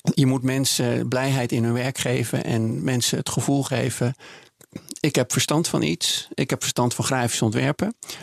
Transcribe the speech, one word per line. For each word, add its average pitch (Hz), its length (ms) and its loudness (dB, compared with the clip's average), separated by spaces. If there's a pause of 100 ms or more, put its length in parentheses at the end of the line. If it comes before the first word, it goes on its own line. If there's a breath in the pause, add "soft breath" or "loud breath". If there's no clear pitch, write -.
(140)
je 135 120 4
moet 131 180 2
mensen 123 640 0
blijheid 127 440 0
in 117 120 2
hun 117 100 2
werk 123 240 -2
geven 127 460 0
en 113 400 0
mensen 127 340 0
het - 120 -4
gevoel 139 340 2
geven: 123 520 0 (840 loud breath)
"Ik 147 160 0
heb 123 160 2
verstand 156 360 2
van - 140 0
iets, - 520 -2
ik 139 160 -2
heb 135 120 -2
verstand - 320 2
van - 120 -2
grafisch 127 360 0
ontwerpen. 131 540 2 (280 loud breath)